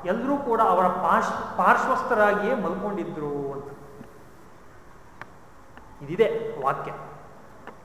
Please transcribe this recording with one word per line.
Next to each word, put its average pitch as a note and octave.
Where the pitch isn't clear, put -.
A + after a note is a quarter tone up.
ಎಲ್ಲರೂ A#3+
ಕೂಡ A3+
ಅವರ F#3
ಪಾರ್ಶ್-, -
ಪಾರ್ಶ್ವಸ್ಥರಾಗಿಯೇ G#3+
ಮಲ್ಕೊಂಡಿದ್ರು E3
ಅಂತ. C#3
ಇದಿದೆ D3+
ವಾಕ್ಯ. D3